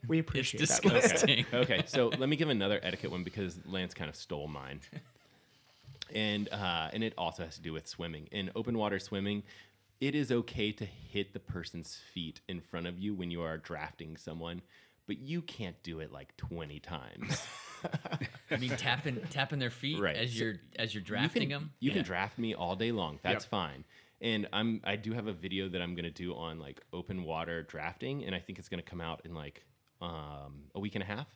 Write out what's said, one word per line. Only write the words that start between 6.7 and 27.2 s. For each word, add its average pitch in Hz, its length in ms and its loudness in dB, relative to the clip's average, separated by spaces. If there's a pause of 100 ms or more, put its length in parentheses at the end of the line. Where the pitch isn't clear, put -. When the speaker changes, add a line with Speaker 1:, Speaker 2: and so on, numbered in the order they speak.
Speaker 3:
and 110 100 0
it 110 140 0
also 87 260 -2
has 80 120 -8
to - 60 -14
do 82 120 -4
with 78 140 -6
swimming. 80 440 -6
In 98 240 -2
open 113 220 0
water 104 220 2
swimming, 101 440 -2 (560)
it 139 160 2
is 135 160 2
okay 113 420 2
to 107 120 -4
hit - 480 -4
the 98 60 -8
person's - 580 -8 (160)
feet 82 340 -6
in 87 140 -4
front 85 260 -4
of 87 120 -6
you 104 160 0
when 87 160 -4
you 85 100 -2
are 80 160 -2
drafting 80 600 -8
someone, 85 440 -8 (460)
but 107 100 -2
you 156 240 -4
can't 98 420 -8
do 82 160 -6
it, 78 120 -8
like, 69 260 -14
twenty 76 420 -6
times. 69 640 -6 (420)
<laughs> - 680 -4
Speaker 2:
I 147 60 2
mean, 123 140 0
tapping, 131 480 0 (100)
tapping 139 300 0
their 123 100 2
feet 135 300 -2
Speaker 3:
Right. 87 160 4
Speaker 2:
as 120 160 2
Speaker 3:
So 113 140 0
Speaker 2:
you're, 107 100 0 (220)
as 107 160 -2
you're 104 80 -4
Speaker 3:
you 87 60 -8
Speaker 2:
drafting 165 360 2
Speaker 3:
can, 139 60 2
Speaker 2:
them? 147 300 -4
Speaker 3:
you 127 120 4
can - 80 2
Speaker 2:
Yeah. - 40 2
Speaker 3:
draft 92 360 0
me 113 160 2
all 87 200 0
day 113 160 2
long. 82 300 0
That's 92 240 2
Speaker 1:
Yep. - 60 -8
Speaker 3:
fine. 80 320 0 (380)
And 110 320 2
I'm, 110 300 4
I 101 120 2
do 107 180 -2
have 110 140 -2
a 104 60 -2
video 92 360 -2
that 90 120 -2
I'm 87 140 -2
gonna 85 140 -2
do 87 260 -4
on, 82 240 -6
like, 69 220 -10 (120)
open 90 300 -4